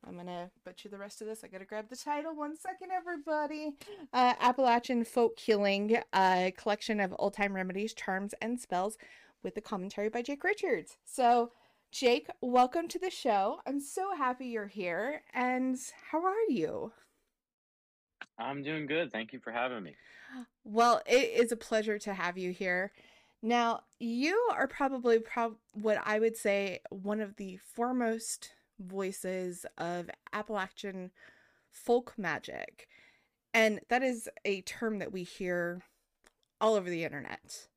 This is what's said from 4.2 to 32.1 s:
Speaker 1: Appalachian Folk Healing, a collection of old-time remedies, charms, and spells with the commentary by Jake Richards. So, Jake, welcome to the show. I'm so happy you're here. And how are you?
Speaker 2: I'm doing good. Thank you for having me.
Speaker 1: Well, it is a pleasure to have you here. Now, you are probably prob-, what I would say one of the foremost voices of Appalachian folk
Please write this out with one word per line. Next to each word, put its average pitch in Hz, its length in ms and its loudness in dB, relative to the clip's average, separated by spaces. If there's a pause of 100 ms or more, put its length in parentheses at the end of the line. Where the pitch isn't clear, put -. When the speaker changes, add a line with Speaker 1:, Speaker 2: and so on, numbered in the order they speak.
Speaker 1:
Appalachian 247 640 4
Folk 226 340 2
Healing, 202 600 4 (180)
a 185 400 6
collection 214 460 0
of 190 180 0
old-time 202 340 0
remedies, 190 400 -2
charms, 196 480 -2
and 240 160 -2
spells 190 400 -2 (460)
with 190 120 -6
the 208 60 -6
commentary 202 460 -4
by 240 140 -2
Jake 285 240 -4
Richards. 349 580 0
So, 240 480 4 (400)
Jake, 240 380 2 (100)
welcome 247 480 4
to 330 100 -6
the 370 120 -2
show. 226 580 2
I'm 277 140 -2
so 381 340 -4
happy 254 320 -2
you're 220 200 -6
here. 202 560 -2 (100)
And 254 440 0 (340)
how 320 120 0
are 415 240 2
you? 220 460 -2 (1400)
Speaker 2:
I'm 135 260 -6
doing 151 220 -4
good. 151 260 -2
Thank 110 220 -8
you 127 80 -12
for 117 100 -10
having 120 320 -2
me. 80 120 -14 (680)
Speaker 1:
Well, 233 420 4
it 247 240 6 (140)
is 233 80 2
a 233 60 -2
pleasure 214 420 0
to 208 140 -6
have 175 240 -4
you 180 140 -4
here. 185 420 -2 (500)
Now, 233 380 2 (180)
you 302 540 2
are 269 140 0
probably 254 520 2
prob-, 226 380 -4 (160)
what 214 320 2
I 214 140 2
would 226 180 4
say 202 420 0 (100)
one 202 300 -4
of 202 160 -4
the 190 220 -10
foremost 233 960 -2 (280)
voices 185 840 -4 (120)
of 170 320 -4 (220)
Appalachian 190 800 -6 (580)
folk 240 460 0